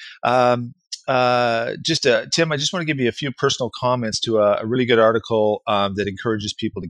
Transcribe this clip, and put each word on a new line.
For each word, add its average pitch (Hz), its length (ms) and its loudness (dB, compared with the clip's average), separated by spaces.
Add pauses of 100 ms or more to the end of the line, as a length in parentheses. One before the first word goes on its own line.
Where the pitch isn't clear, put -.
(220)
Um, 123 500 2 (360)
uh, 123 640 0 (120)
just, 156 220 -2
uh, 113 260 4
Tim, 165 200 0
I 151 40 0
just 147 160 -4
wanna 175 120 -4
give 151 160 -2
you 123 80 2
a 113 40 0
few 139 200 -8
personal 127 420 -2
comments 123 460 -2
to 113 180 0
a, 104 220 4
a 113 60 -8
really 123 200 0
good 117 140 4
article, 110 680 2
um, 101 300 0
that 101 100 -2
encourages 104 480 -6
people 104 260 -8
to 92 100 -10